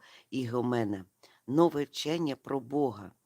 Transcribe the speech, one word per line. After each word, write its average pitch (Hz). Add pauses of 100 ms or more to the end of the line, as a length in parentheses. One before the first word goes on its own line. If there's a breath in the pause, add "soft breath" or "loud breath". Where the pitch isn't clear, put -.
(300 loud breath)
ігумена 117 (420 soft breath)
нове 147
вчення 151
про 139
Бога 117 (140)